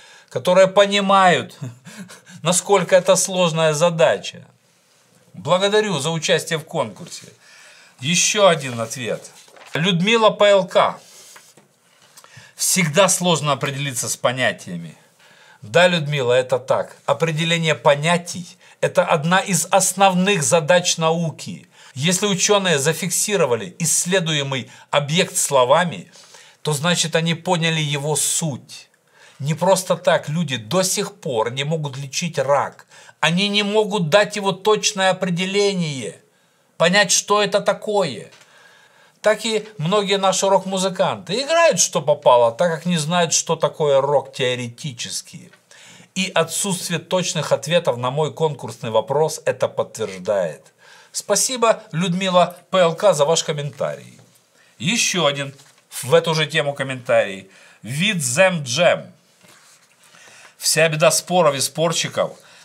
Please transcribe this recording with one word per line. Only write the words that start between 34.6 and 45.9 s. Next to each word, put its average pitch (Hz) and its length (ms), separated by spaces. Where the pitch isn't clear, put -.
определение, 180 1080
понять, 190 340
что 208 300
это 196 200
такое. 190 680
Так 208 240
и 220 220
многие 196 400
наши 190 300
рок-музыканты 185 920
играют, 311 380
что - 220
попало, 131 500
так 175 200
как 156 140
не 175 120
знают, 170 360
что - 220
такое 147 440
рок 139 340
теоретически. 123 1160